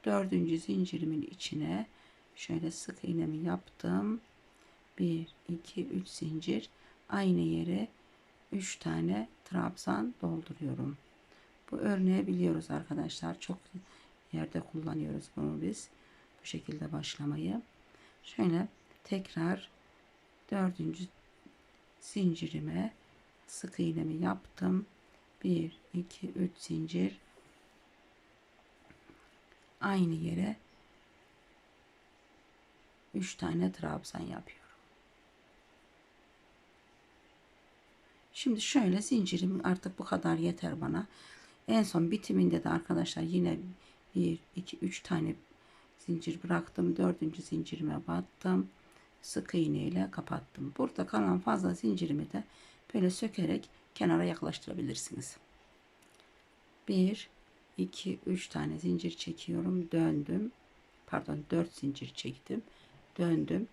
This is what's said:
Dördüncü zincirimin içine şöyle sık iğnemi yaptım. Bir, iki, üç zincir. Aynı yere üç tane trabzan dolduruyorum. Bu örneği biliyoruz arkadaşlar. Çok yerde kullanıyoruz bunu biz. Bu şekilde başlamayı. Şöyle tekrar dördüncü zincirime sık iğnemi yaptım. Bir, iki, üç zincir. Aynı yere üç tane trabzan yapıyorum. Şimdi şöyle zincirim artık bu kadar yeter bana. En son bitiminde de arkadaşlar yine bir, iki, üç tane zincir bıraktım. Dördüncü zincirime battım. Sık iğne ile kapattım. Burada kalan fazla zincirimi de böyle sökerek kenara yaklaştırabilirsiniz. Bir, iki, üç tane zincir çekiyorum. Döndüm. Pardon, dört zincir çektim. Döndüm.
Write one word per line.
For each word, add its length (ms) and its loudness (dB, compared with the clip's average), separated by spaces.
Dördüncü 540 2
zincirimin 640 0
içine 640 -4
şöyle 340 -4
sık 340 -10
iğnemi 420 -2
yaptım. 720 -2
Bir, 280 2
iki, 380 -6
üç 220 -4
zincir. 600 -2
Aynı 320 4
yere 480 0
üç 240 -4
tane 520 0
trabzan 760 -2
dolduruyorum. 760 -4
Bu 60 -4
örneği 500 4
biliyoruz 440 2
arkadaşlar. 680 -4
Çok 180 -6
yerde 280 -2
kullanıyoruz 640 -4
bunu 260 -2
biz. 260 -4
Bu 40 -16
şekilde 460 -6
başlamayı. 680 -2
Şöyle 440 4
tekrar 680 -2
dördüncü 540 0
zincirime 920 0
sık 340 -10
iğnemi 340 0
yaptım. 720 0
Bir, 340 0
iki, 340 -6
üç 300 0
zincir. 600 -2
Aynı 340 4
yere 420 0
üç 200 -4
tane 380 2
trabzan 480 -6
yapıyorum. 420 -10
Şimdi 280 2
şöyle 420 6
zincirim 600 4
artık 340 0
bu 60 -6
kadar 320 2
yeter 440 0
bana. 260 0
En 140 6
son 280 4
bitiminde 540 4
de 40 2
arkadaşlar 540 0
yine 360 2
bir, 240 2
iki, 220 -8
üç 220 -4
tane 340 0
zincir 440 -4
bıraktım. 540 0
Dördüncü 460 0
zincirime 640 -4
battım. 640 0
Sık 320 -6
iğne 240 2
ile 320 0
kapattım. 680 -6
Burada 280 -2
kalan 320 2
fazla 360 0
zincirimi 580 0
de 120 -4
böyle 160 6
sökerek 580 0
kenara 300 4
yaklaştırabilirsiniz. 1120 -4
Bir, 400 4
iki, 480 -4
üç 220 -4
tane 300 -4
zincir 380 0
çekiyorum. 760 -2
Döndüm. 600 2
Pardon, 440 -4
dört 220 2
zincir 420 -6
çektim. 480 -6
Döndüm. 540 2